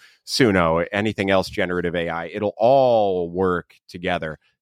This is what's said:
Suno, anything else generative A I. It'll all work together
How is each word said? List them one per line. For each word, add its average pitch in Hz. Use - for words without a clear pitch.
Suno, 85
anything 101
else 95
generative 90
A 85
I. 82
It'll 101
all 110
work 90
together 85